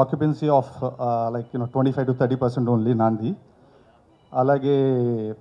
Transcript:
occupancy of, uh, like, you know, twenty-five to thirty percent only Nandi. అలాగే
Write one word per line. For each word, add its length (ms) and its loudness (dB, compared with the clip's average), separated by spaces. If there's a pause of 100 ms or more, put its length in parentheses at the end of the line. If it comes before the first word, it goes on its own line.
occupancy 460 0 (120)
of, 80 -4 (180)
uh, 480 -2
like, 200 -6
you 60 -4
know, 140 -4
twenty-five 360 0
to 120 2
thirty 220 0
percent 320 -2
only 220 2
Nandi. 380 0 (1000)
అలాగే 440 2 (640)